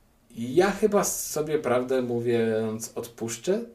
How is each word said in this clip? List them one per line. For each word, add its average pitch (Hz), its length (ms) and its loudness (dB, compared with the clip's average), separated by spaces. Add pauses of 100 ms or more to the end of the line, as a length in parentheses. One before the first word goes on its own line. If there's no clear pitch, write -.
(300)
i 120 240 -8
ja 185 160 6
chyba 202 340 2
sobie, 151 540 -2
prawdę 127 440 2
mówiąc, 113 920 0
odpuszczę - 640 -4 (140)